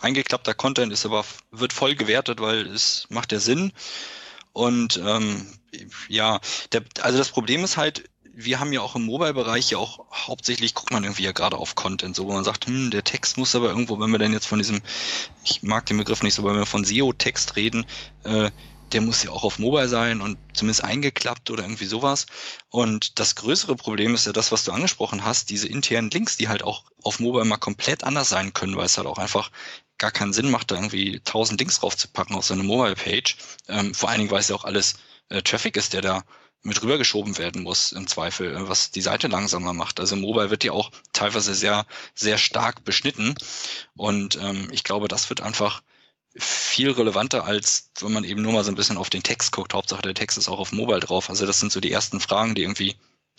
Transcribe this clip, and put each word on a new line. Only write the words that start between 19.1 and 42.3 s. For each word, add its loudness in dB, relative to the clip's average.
ja -6
auch -4
auf 0
Mobile 4
sein 2
und -4
zumindest 2
eingeklappt -2
oder -4
irgendwie -6
sowas. 0
Und 0
das 2
größere 0
Problem 0
ist 2
ja -2
das, 2
was 2
du -2
angesprochen -2
hast, 0
diese -2
internen 0
Links, -2
die 0
halt 0
auch -4
auf -2
Mobile 2
mal 4
komplett -2
anders 2
sein 0
können, -2
weil 0
es 4
halt -4
auch -4
einfach 0
gar 0
keinen -2
Sinn 2
macht, 0
da 0
irgendwie -2
tausend 0
Links 2
draufzupacken -2
auf -2
so 2
eine 0
Mobile-Page. 2
Ähm, -2
vor 0
allen 2
Dingen, 2
weil 4
es 2
ja 0
auch -6
alles, 0
äh, -2
Traffic 0
ist, 0
der 0
da 0
mit -2
rübergeschoben 2
werden -4
muss, 0
im -8
Zweifel, -2
äh, -6
was 0
die -6
Seite 0
langsamer 0
macht. -4
Also 0
Mobile 0
wird 0
ja 0
auch -2
teilweise 0
sehr, 2
sehr 2